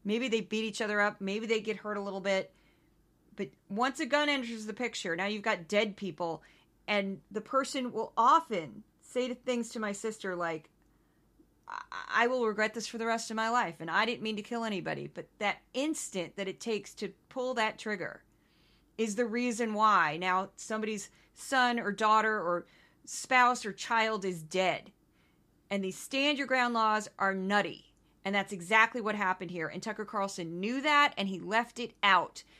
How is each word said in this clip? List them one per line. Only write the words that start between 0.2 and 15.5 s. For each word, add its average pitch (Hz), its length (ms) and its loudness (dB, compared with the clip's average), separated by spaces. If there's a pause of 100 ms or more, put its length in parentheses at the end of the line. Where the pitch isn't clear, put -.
they 220 140 2
beat 220 220 -2
each 220 180 -4
other 214 200 2
up, 208 180 2
maybe 196 280 -2
they 220 120 4
get 214 180 -4
hurt 208 200 -6
a 202 40 -4
little 196 200 -6
bit. 190 320 0 (840)
But 196 140 -6 (200)
once 247 300 0
a 311 60 -2
gun 294 240 4
enters 233 360 -2
the 214 80 -6
picture, 220 420 -4
now 185 100 -2
you've 208 180 -4
got 185 240 -2
dead 208 280 2
people, 170 480 -4 (440)
and 196 320 0 (100)
the 202 120 -6
person 262 500 -2
will 220 260 -6
often 226 680 4 (180)
say 254 260 -2
to 247 80 -4
things 240 340 -2
to 233 100 -8
my 208 120 -2
sister 202 440 -6
like, 165 340 -4 (960)
"I, - 560 -2
I 240 40 4
will 247 200 0
regret 214 260 -2
this 220 140 -8
for 240 100 -10
the 226 80 -6
rest 226 240 -2
of 220 60 -8
my 226 140 -2
life, 220 300 0
and 165 120 -8
I 202 140 2
didn't 226 180 -2
mean 214 140 -4
to 208 40 -6
kill 233 220 -6
anybody." 160 420 -4
But 147 220 -12 (100)
that 202 200 -2 (180)